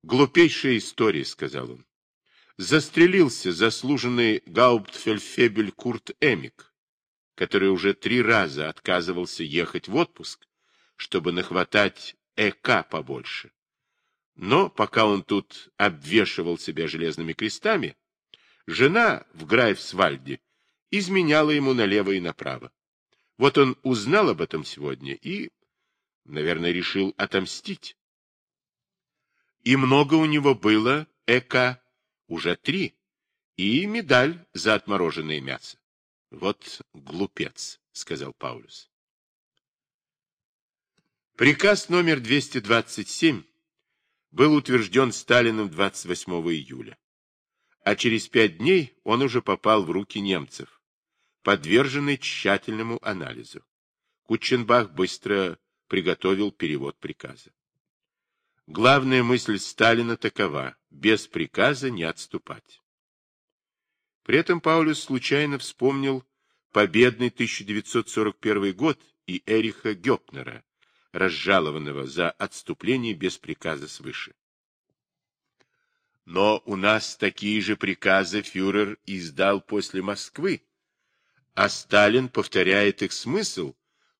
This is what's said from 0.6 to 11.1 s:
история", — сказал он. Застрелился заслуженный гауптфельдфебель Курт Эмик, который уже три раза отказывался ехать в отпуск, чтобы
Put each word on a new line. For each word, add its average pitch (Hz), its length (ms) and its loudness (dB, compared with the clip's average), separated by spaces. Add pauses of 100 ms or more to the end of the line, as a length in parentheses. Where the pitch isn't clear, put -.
история", — 95 460 0
сказал 65 440 -10
он. 64 160 -20 (720)
Застрелился 156 920 4
заслуженный 117 920 0
гауптфельдфебель 110 1300 0
Курт - 400 -8 (100)
Эмик, 101 500 -4 (600)
который 98 360 0
уже 95 260 0
три 120 260 0
раза 82 480 0
отказывался 87 720 -4
ехать 82 440 -4
в 95 80 -6
отпуск, - 520 -4 (480)
чтобы 87 360 -4